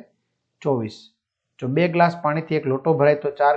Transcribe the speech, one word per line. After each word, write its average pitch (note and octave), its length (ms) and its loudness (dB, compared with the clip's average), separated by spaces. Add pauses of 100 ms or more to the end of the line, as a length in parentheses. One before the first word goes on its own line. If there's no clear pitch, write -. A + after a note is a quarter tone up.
(600)
ચોવીસ. A#2 380 -4 (600)
જો B2+ 80 -8
બે D#3+ 200 0
ગ્લાસ E3+ 360 0
પાણીથી D#3 320 -2
એક D3 100 -4
લોટો C3+ 280 0
ભરાય, D3 220 4
તો D3 160 -4
ચાર C#3+ 260 2